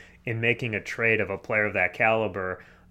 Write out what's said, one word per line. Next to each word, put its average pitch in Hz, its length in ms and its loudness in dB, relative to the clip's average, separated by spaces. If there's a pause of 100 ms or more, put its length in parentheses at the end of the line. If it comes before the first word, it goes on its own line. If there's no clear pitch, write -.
(260)
in 113 140 -4
making 117 340 0
a 98 80 -2
trade 113 380 2
of 98 100 -2
a 95 80 -4
player 107 260 0
of 104 100 0
that 90 200 0
caliber, 104 680 0 (280)